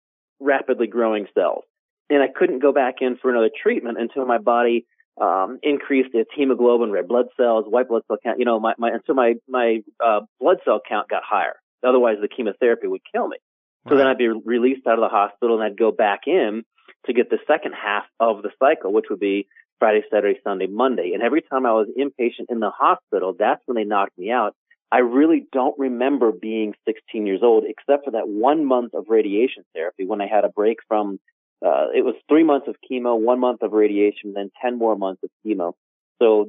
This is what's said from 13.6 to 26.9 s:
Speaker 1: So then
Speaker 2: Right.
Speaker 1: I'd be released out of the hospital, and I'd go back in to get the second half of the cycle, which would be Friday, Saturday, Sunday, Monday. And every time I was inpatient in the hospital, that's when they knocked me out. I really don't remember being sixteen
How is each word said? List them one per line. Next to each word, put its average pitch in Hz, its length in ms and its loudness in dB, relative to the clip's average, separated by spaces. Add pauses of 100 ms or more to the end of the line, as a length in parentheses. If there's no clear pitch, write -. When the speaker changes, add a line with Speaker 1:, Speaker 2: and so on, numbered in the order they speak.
Speaker 1:
So 147 60 2
then 135 120 4
Speaker 2:
Right. 131 60 2
Speaker 1:
I'd 117 60 -4
be 120 100 2
released 117 580 -2
out 117 80 4
of 113 60 0
the 104 80 2
hospital, 110 460 0
and 110 100 -2
I'd 101 140 -6
go 110 140 2
back 101 340 0
in 117 380 0 (420)
to 127 60 -4
get 117 180 2
the 110 160 0
second 151 280 0
half 104 300 -4 (160)
of 110 220 0
the 101 160 -8
cycle, 135 340 2
which 110 180 2
would 101 100 -6
be 101 260 -2 (340)
Friday, 107 280 4
Saturday, 101 360 0
Sunday, 95 240 -4
Monday. 104 460 -2
And 101 100 -4
every 135 180 0
time 131 240 -4
I 117 60 2
was 110 160 2 (100)
inpatient 120 500 -4
in 117 120 -4
the 101 100 -2
hospital, 95 640 0
that's 113 300 0
when 127 80 -4
they 110 80 -2
knocked 101 340 -2
me 92 140 -8
out. 117 240 -2 (380)
I 120 60 4
really 131 520 2
don't 135 260 -2
remember 127 540 0
being 110 440 -4 (120)
sixteen 110 400 -6